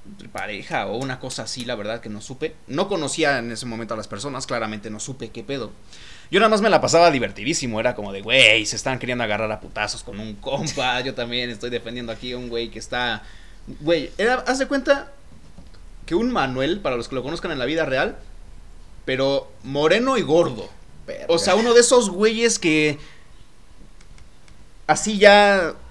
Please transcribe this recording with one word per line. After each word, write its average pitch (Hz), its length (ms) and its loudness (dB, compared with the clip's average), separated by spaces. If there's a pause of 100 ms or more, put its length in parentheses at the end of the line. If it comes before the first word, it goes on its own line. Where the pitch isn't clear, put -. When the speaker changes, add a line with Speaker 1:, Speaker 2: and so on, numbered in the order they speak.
Speaker 1:
entre - 200 -18
pareja 104 600 -6
o 104 100 -4
una 131 220 -6
cosa 131 240 -8
así, 120 220 -8
la 123 80 -4
verdad 110 260 -6
que 117 100 -12
no 104 120 -10
supe. - 320 -8 (140)
No 170 200 -2
conocía 147 520 0
en 117 120 -6
ese 113 140 -8
momento 113 300 -8
a - 20 -6
las 104 100 -8
personas, 127 380 -8
claramente 110 460 -6
no 107 80 -10
supe 127 320 -10
qué 113 120 -12
pedo. 123 280 -8 (580)
Yo 185 100 4
nada 226 100 6
más 208 120 4
me 220 80 4
la 170 100 8
pasaba 170 300 6
divertidísimo, 117 720 -2
era 120 160 0
como 101 180 -8
de, 98 80 -8
güey, 110 460 6
se - 80 -4
están 127 240 -2
queriendo 123 240 -2
agarrar 107 280 0
a 107 80 -6
putazos - 440 -6
con 98 160 -12
un 110 160 -8
compa, 135 640 -2
yo 127 140 -6
también 120 340 -4
estoy 117 220 -8
defendiendo 117 400 -6
aquí 123 220 -10
a 123 40 -6
un 123 120 -10
güey 117 200 -4
que - 80 -12
está... 120 460 -4 (580)
Güey, 170 380 0
era... 240 160 2 (100)
haz 262 140 0
de 269 80 -2
cuenta 277 440 0 (920)
que - 80 -6
un 233 180 2
Manuel, 143 500 0
para 127 160 -2
los 117 120 -6
que 135 60 -6
lo 123 80 -2
conozcan 160 280 -6
en 143 60 -6
la 123 80 -2
vida 160 200 0
real, 143 300 0 (920)
pero 135 460 0 (120)
moreno 175 560 2
y - 20 2
gordo. 135 480 2 (380)
Speaker 2:
Verga. - 220 -10
Speaker 1:
O 165 100 4
sea, 185 160 4
uno 233 180 4
de 240 80 10
esos 233 300 6
güeyes 220 480 2
que 151 400 2 (1900)
así 208 300 2
ya 202 560 8 (180)